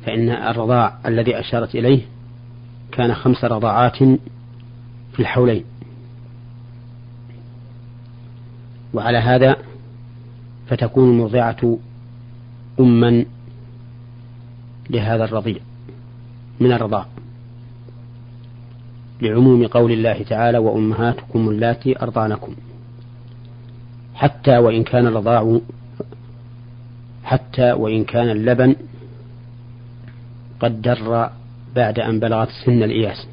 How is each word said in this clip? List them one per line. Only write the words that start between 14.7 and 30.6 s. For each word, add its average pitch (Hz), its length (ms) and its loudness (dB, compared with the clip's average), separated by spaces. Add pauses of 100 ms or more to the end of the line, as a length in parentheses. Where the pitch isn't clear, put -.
لهذا 113 340 -2
الرضيع 110 340 -4 (1000)
من 123 120 4
الرضاع، 107 340 -2 (2250)
لعموم 120 440 6
قول 117 260 2
الله 113 300 0
تعالى: 117 360 0
"وأمهاتكم 110 880 0
اللاتي 117 540 -2
أرضعنكم"، 110 520 -4 (1600)
حتى 139 440 2
وإن 113 260 4
كان 120 220 2
الرضاع، 113 540 2 (1600)
حتى 127 480 0
وإن 110 320 0
كان 117 260 0
اللبن 123 460 2 (1800)